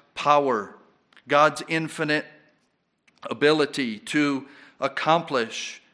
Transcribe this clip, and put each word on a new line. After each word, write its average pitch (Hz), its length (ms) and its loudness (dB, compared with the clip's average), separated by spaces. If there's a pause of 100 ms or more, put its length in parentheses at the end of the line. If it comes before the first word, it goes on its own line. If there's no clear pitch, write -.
(160)
power, 135 600 0 (520)
God's 147 400 4
infinite 156 580 -2 (1040)
ability 139 680 0
to 143 480 -2 (320)
accomplish 139 1040 -2 (100)